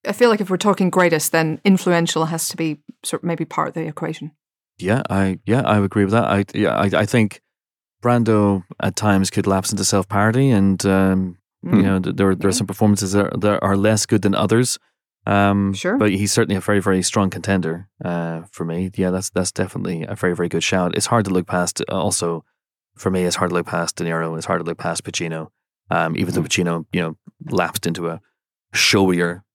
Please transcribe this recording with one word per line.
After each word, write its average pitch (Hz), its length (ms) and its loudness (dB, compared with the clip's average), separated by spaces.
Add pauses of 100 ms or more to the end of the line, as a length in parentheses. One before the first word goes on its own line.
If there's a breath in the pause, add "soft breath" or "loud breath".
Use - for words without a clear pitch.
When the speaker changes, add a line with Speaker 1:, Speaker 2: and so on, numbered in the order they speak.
Speaker 1:
I 202 60 -4
feel 240 180 4
like 214 120 2
if 185 80 -4
we're 185 80 0
talking 190 320 2
greatest, 170 420 2
then 160 320 0
influential 170 600 2
has 160 240 -6
to - 80 -10
be 156 240 -4 (220)
sort - 200 -6
of - 20 -12
maybe 165 200 -4
part 151 240 -4
of - 40 -12
the 165 140 -6
equation. 156 440 -8 (460)
Speaker 2:
Yeah, 101 320 0
I, 95 360 0
yeah, 123 160 2
I 104 180 2
would 98 60 4
agree 98 180 2
with 98 80 2
that. 113 140 4
I, 101 180 2 (100)
yeah, 78 220 0
I, 95 180 2
I 98 120 2
think 107 340 0 (600)
Brando 107 640 2 (180)
at 98 160 -2
times 98 320 2
could 95 180 -2
lapse 95 240 0
into 98 140 -4
self-parody, 107 640 2
and, 98 360 2
um, 95 520 2 (280)
Speaker 1:
Mm. 170 120 2
Speaker 2:
you 95 60 6
know, 95 180 2
th-, - 160 -4
there, 95 180 2
there 95 140 0
are - 20 2
Speaker 1:
Yeah. 90 60 -2
Speaker 2:
some 95 100 -2
performances 101 460 0
that 101 200 0
are, - 40 -4
that 101 260 0
are 98 140 2
less 107 280 2
good 104 180 2
than 98 120 2
others. 113 420 2 (480)
Um, 101 480 2
Speaker 1:
Sure. 180 240 -2
Speaker 2:
but 107 140 2
he's 98 220 -2
certainly 104 240 2
a - 20 -2
very, 104 220 0
very 92 200 2
strong 98 280 0
contender, 90 580 -2 (160)
uh, 85 380 -6 (100)
for - 140 -8
me. 87 300 -4
Yeah, 92 160 0
that's, 92 180 -4
that's 92 240 -2
definitely 90 500 -4
a - 120 -8
very, 90 200 -2
very 87 140 -2
good 82 140 -2
shout. 90 340 0
It's 101 80 -2
hard 113 200 2
to 95 60 -2
look 90 160 0
past, 90 320 -2 (100)
uh, - 80 -4
also, 85 460 -2 (540)
for 95 120 -4
me, 92 140 0
it's 87 140 0
hard 90 140 -2
to 87 40 -2
look 85 120 0
past 85 280 -4
De 87 80 -6
Niro, 82 320 -4
it's 80 120 -8
hard 90 120 -2
to 80 60 -8
look 82 140 -6
past 85 260 -6
Pacino. 80 420 -8 (420)
Um, 82 280 0
even 87 160 -2
though 87 80 0
Speaker 3:
Mm. 78 80 -4
Speaker 2:
Pacino, 85 420 -2
you 90 100 -2
know, 80 140 -6 (340)
lapsed 87 380 -2
into 85 220 -4
a 80 100 -8 (560)
showier 90 680 2 (120)